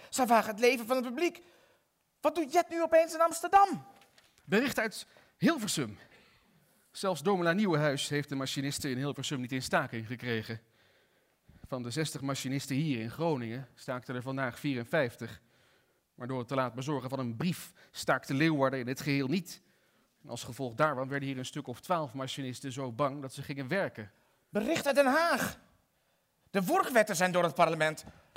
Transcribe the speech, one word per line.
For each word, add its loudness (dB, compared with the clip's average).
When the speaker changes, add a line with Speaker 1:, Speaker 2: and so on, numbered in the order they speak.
Speaker 1:
Zij 0
wagen 4
het -8
leven 4
van 2
het 0
publiek. -2
Wat 2
doet -2
Jet 4
nu -2
opeens 4
in 0
Amsterdam? 4
Speaker 2:
Bericht 2
uit -4
Hilversum. 0
Zelfs -2
Domela 4
Nieuwenhuis 2
heeft -2
de -6
machinisten -4
in -2
Hilversum -4
niet -8
in -2
staking -2
gekregen. -4
Van -6
de -6
zestig -4
machinisten -2
hier 0
in -6
Groningen -2
staakten -8
er -4
vandaag -4
vierenvijftig. -2
Maar -12
door -4
het -8
te -4
laat 0
bezorgen -4
van -4
een -4
brief -2
staakte 0
Leeuwarden 4
in -6
het -6
geheel 0
niet. -4
En -18
als -10
gevolg -8
daarvan 2
werden -4
hier -4
een -6
stuk -10
of -10
twaalf -2
machinisten -8
zo -6
bang -2
dat -10
ze -12
gingen -8
werken. -4
Speaker 1:
Bericht -2
uit 2
Den 4
Haag. 2
De 0
worgwetten 2
zijn 2
door 4
het 2
parlement. 2